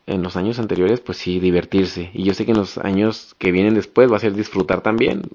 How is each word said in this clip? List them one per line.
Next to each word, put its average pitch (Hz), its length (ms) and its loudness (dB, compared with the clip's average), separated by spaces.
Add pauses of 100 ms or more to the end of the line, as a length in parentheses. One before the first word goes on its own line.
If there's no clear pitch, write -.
en 95 180 -4
los 92 100 -8
años 104 240 -2
anteriores, 101 400 0
pues - 200 -10
sí, 90 200 -4
divertirse. 90 720 0
Y 101 120 -6
yo 95 100 2
sé 107 100 -4
que 104 60 0
en 110 80 2
los 95 200 -4
años 101 600 -2
que 92 140 0
vienen 98 220 4
después 120 360 4
va 107 60 4
a 98 40 -2
ser 104 140 0
disfrutar 95 460 -2
también, 110 420 0 (120)